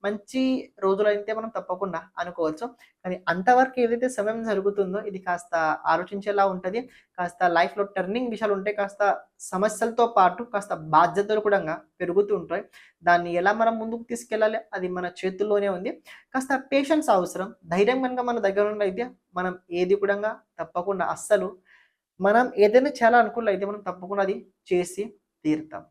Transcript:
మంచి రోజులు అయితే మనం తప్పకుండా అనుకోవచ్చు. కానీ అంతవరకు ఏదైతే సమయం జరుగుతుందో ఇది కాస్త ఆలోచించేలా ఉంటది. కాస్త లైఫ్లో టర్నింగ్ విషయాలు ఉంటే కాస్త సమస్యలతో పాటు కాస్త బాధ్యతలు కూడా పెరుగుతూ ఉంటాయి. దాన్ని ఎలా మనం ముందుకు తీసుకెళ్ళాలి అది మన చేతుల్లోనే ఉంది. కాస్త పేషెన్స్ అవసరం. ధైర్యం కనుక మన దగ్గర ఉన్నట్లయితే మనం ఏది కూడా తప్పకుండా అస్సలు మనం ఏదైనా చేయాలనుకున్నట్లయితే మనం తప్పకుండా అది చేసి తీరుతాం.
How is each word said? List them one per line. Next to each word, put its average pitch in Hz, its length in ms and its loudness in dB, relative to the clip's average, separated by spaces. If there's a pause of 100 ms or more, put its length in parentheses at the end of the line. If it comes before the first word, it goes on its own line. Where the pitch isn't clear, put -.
మంచి 254 380 -4 (380)
రోజులు 196 300 2
అయితే 208 240 -2
మనం 220 160 -6
తప్పకుండా 185 500 -6 (180)
అనుకోవచ్చు. 175 480 -4 (400)
కానీ 180 100 -4 (120)
అంతవరకు 247 520 4
ఏదైతే 240 300 0
సమయం 220 340 -4
జరుగుతుందో 202 640 -2
ఇది 190 140 -10
కాస్త 180 340 -6 (320)
ఆలోచించేలా 196 600 0
ఉంటది. 190 340 -2 (340)
కాస్త 175 360 -4
లైఫ్లో 185 380 2
టర్నింగ్ 202 440 -4
విషయాలు 208 220 -2
ఉంటే 196 200 -4
కాస్త 202 280 -4 (420)
సమస్యలతో 226 640 0
పాటు 196 360 4
కాస్త 208 300 -6 (160)
బాధ్యతలు 180 520 4
కూడా 208 180 4 (360)
పెరుగుతూ 196 400 0
ఉంటాయి. 170 280 -6 (400)
దాన్ని 175 300 2
ఎలా 185 200 2
మనం 226 240 2
ముందుకు 226 260 -8
తీసుకెళ్ళాలి 220 560 -2 (140)
అది 185 160 -4
మన 180 160 -4 (100)
చేతుల్లోనే 202 540 -2
ఉంది. 190 240 -6 (360)
కాస్త 262 240 -4 (120)
పేషెన్స్ 285 440 0
అవసరం. 185 400 0 (160)
ధైర్యం 208 360 2
కనుక 254 200 -2
మన 240 180 -2
దగ్గర 202 260 2
ఉన్నట్లయితే 208 400 -2 (300)
మనం 180 180 -4 (180)
ఏది 180 240 2
కూడా 196 200 0 (420)
తప్పకుండా 180 480 -4
అస్సలు 185 420 0 (720)
మనం 214 260 4 (120)
ఏదైనా 240 340 6
చేయాలనుకున్నట్లయితే 226 720 2
మనం 208 160 -8
తప్పకుండా 185 420 -4
అది 190 120 0 (320)
చేసి 180 360 -2 (420)
తీరుతాం. 151 460 -2